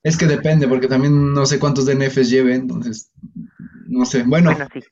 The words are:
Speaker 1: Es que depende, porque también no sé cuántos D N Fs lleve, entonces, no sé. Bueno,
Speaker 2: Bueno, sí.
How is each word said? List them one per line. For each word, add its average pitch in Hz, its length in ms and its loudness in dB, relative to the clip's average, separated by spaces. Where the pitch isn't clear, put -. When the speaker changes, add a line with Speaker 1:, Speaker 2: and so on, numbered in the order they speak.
Speaker 1:
Es 160 120 0
que 170 100 0
depende, 147 440 2
porque 127 180 0
también 143 460 2
no 139 120 0
sé 139 140 -2
cuántos 139 260 0
D 143 60 2
N 135 180 0
Fs 127 200 2
lleve, 127 260 2
entonces, 120 560 -8
no 127 180 -2
sé. 123 180 -2
Bueno, 160 280 2
Speaker 2:
Bueno, 151 220 -4
sí. 135 60 -14